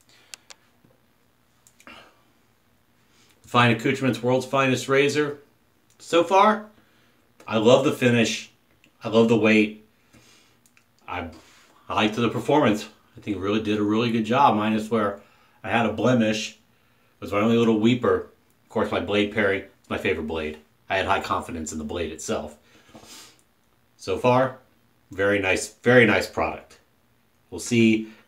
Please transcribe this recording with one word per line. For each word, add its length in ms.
Fine 160
Accoutrements, 500
world's 240
finest 440
razor. 500
So 280
far, 400
I 80
love 300
the 80
finish. 580
I 60
love 220
the 80
weight. 480
I, 220
I 80
liked 220
the 100
performance. 640
I 60
think 160
it 20
really 220
did 180
a 20
really 300
good 140
job, 320
minus 340
where 300
I 60
had 160
a 80
blemish. 580
It 680
was 100
my 80
only 160
little 240
weeper. 500
Of 60
course, 220
my 80
blade 340
pairing, 300
my 100
favorite 300
blade. 300
I 80
had 80
high 160
confidence 500
in 60
the 80
blade 260
itself. 460
So 220
far, 420
very 280
nice, 360
very 300
nice 220
product. 500
We'll 80
see 500